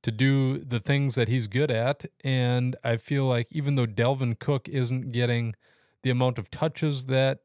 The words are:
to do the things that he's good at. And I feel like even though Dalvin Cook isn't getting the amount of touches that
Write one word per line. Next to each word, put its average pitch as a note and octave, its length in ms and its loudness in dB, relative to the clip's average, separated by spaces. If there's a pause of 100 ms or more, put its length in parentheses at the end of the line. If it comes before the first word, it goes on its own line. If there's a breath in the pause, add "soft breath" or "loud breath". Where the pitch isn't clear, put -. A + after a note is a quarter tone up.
to - 80 0
do C3 480 2
the A#2+ 220 -4
things C#3 360 0
that A#2 120 2
he's A#2+ 180 0
good C3 240 0
at. A#2+ 360 -2 (180)
And B2 580 0
I A#2 140 0
feel C3+ 300 -2
like A#2+ 240 0
even C#3+ 240 -2
though B2 120 2
Dalvin A#2+ 520 0
Cook - 300 -2
isn't C3 440 -4
getting A#2 420 0 (480 soft breath)
the C3 80 0
amount B2 280 2
of G#2+ 120 -10
touches D3 560 -2
that C3 380 2